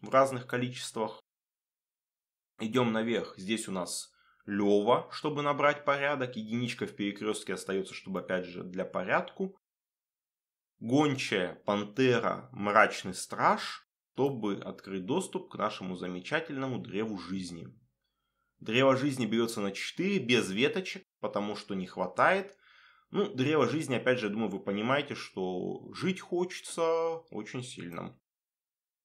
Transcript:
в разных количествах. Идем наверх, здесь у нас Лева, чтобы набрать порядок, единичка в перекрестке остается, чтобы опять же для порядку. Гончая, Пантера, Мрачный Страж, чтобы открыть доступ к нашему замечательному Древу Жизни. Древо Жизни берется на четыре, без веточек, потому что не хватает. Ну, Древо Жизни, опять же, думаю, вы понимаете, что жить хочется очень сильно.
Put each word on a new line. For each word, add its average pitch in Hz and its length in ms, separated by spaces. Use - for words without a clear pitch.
в 110 80
разных 131 380
количествах. 123 720
Идем 113 340
наверх, 113 440
здесь 107 300
у 98 40
нас 92 400
Лева, 104 640
чтобы 147 300
набрать 143 420
порядок, 139 540
единичка 113 480
в 95 100
перекрестке 101 600
остается, 95 380
чтобы 92 280
опять 90 240
же 87 180
для 92 220
порядку. 147 720
Гончая, 120 840
Пантера, 113 840
Мрачный 101 640
Страж, - 760
чтобы 120 420
открыть 95 500
доступ 160 460
к - 60
нашему 98 380
замечательному 131 840
Древу 101 400
Жизни. 87 480
Древо 131 360
Жизни 131 300
берется 113 360
на 98 100
четыре, 185 480
без 113 320
веточек, 147 520
потому 104 360
что - 200
не 92 100
хватает. 151 720
Ну, 196 220
Древо 135 340
Жизни, 131 280
опять 127 240
же, 107 100
думаю, 107 200
вы 95 100
понимаете, 117 560
что 92 800
жить 185 260
хочется 165 1000
очень - 320
сильно. 87 560